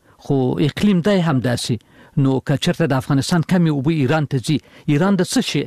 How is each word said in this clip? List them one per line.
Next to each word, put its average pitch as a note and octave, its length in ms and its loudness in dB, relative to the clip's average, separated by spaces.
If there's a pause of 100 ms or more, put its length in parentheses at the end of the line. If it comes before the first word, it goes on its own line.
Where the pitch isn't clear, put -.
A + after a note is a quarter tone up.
(160)
خو C3+ 440 -2
اقلیم F3 400 2
دی G3 200 2
هم D#3+ 200 0
داسې. A#2+ 360 -2 (420)
نو C3+ 220 2
که C#3+ 160 -2
چېرته E3+ 280 -2
د C#3 80 0
افغانستان C#3 480 0
کمې E3+ 300 2
اوبه C#3+ 200 -2
ایران D3+ 360 0
ته C#3 120 -2
ځي، C3 200 -2 (280)
ایران F3+ 300 2
د F3+ 60 2
څه A#3+ 180 -2
شي C#3+ 260 -2